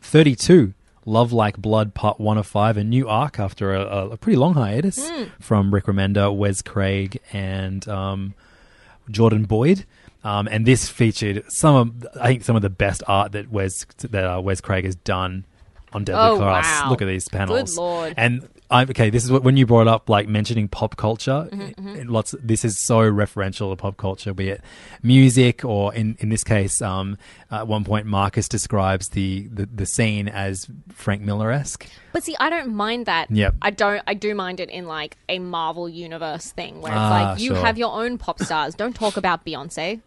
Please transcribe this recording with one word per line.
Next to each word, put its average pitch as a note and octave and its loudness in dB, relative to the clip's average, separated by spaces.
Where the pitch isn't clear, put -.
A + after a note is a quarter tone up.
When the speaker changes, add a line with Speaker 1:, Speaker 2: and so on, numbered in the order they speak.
Speaker 1:
thirty-two. D3 6
Love A#2 2
Like G#2+ 2
Blood, G#2+ 0
Part G#2+ 0
One G#2+ 2
of G#2+ -2
five, G#2+ 2
a G#2 -2
new A#2+ 0
arc A#2 -2
after G2 -4
a, F#2+ -2
a, G2 -4
a A2+ -12
pretty G#3+ 0
long D3+ 4
hiatus D3+ -2
Speaker 2:
Mm. D4+ -8
Speaker 1:
from G2+ 2
Rick G2 2
Remender, G2+ 0
Wes G2+ -2
Craig, G2 -4
and, F#2+ -6
um, G2 -6
Jordan A2 4
Boyd. C3 2
Um, G#2 -2
and A2 2
this B2 4
featured G#2+ 0
some D3+ 6
of, A#2+ 2
I A#2+ 2
think, B2 2
some A#2 2
of A2 4
the G2+ 0
best F#2+ -2
art G2+ 2
that G#2 -8
Wes, G2 -4
that, G#2+ -2
uh, F#2 -4
Wes F#2+ -2
Craig F#2 -2
has F#2+ -4
done F#2 -4
on G#2 -4
Deadly F#3 0
Speaker 2:
Oh, A3 4
Speaker 1:
Class. C#3+ 2
Speaker 2:
wow. C#3 0
Speaker 1:
Look B2 2
at G2+ 0
these F#2+ -4
panels. G2+ -2
Speaker 2:
Good E3+ -6
lord. E3+ -4
Speaker 1:
And A#2+ 0
I, B2 6
okay, A#2+ 2
this A2+ 2
is B2 0
what, C3 4
when C3 6
you C3 8
brought A2+ 6
up, A2+ 2
like, G#2 4
mentioning G#2+ 0
pop - -4
culture, C3+ -2
Speaker 2:
Mm-hmm, G3 -10
mm-hmm. G3 -14
Speaker 1:
it, C3+ -12
lots, A2 -2
this A2 0
is G#2+ -2
so A2+ 2
referential G2+ 0
to F#2+ -6
pop G2 -6
culture, G2 -6
be F#2+ -4
it G2 -8
music B2+ 6
or G2+ 0
in, A2+ -4
in A2 -4
this A2 -2
case, G2+ 0
um, G2 -6
at A2 -8
one G#2+ -2
point G#2+ -2
Marcus G2+ 0
describes F#2+ -2
the, G2 -4
the, G#2+ -8
the G2+ -6
scene G#2 0
as G2 -8
Frank G#2 -4
Miller-esque. A2 -4
Speaker 2:
But - -4
see, D#4+ -10
I C#4+ 0
don't C#4+ -4
mind A3 -4
that. E3 0
Speaker 1:
Yep. G#3 2
Speaker 2:
I G3+ 2
don't. G3+ 0
I G3+ -2
do G#3 -4
mind F#3 -6
it F3+ -8
in, F3+ -12
like, D#3 -10
a F#3 -2
Marvel E3+ -6
Universe E3 -10
thing D#3+ -12
where C3 -8
it's G#2+ -2
Speaker 1:
Ah, A2 2
Speaker 2:
like, G2 -6
you A#3 -2
Speaker 1:
sure. F2+ 0
Speaker 2:
have - 0
your A#3 -2
own A#3+ -4
pop - -8
stars. D#3 -4
Don't A#3 -6
talk G#3+ -2
about F3+ -2
Beyonce. E3 -8